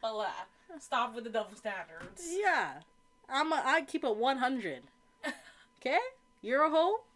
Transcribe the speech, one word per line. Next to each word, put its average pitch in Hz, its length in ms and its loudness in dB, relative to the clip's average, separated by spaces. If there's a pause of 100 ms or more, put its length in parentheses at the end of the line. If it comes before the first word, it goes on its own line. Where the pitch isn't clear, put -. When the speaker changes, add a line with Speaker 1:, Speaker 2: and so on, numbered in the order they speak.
Speaker 1:
But, 220 180 -4
uh, 196 120 -2 (500)
stop 240 340 -2
with 233 100 -8
the 226 60 -10
double 214 260 -2
standards. 196 760 -10
Speaker 2:
Yeah. 294 500 0 (480)
I'm 294 240 2
a, 302 120 2
I 311 180 4
keep 294 220 -4
it 226 120 2
one 254 220 2
hundred. 220 440 -2 (420)
Speaker 1:
<laughs> 294 80 -4 (480)
Speaker 2:
Okay? 277 180 2 (420)
You're 254 240 2
a 311 60 4
hoe 349 300 4 (160)